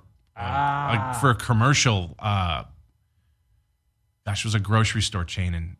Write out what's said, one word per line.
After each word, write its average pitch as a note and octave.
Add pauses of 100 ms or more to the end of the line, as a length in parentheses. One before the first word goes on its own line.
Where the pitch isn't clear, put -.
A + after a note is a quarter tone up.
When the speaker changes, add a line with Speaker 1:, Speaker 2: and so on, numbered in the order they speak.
(360)
Speaker 1:
uh, A2+
Speaker 2:
Ah. C#3+ (220)
Speaker 1:
like, B2
for C3+
a A#2
commercial, A2
uh, F2+ (1600)
gosh, G2+
it -
was G#2+
a A2
grocery G#2+
store F2+
chain F2+
in, E2+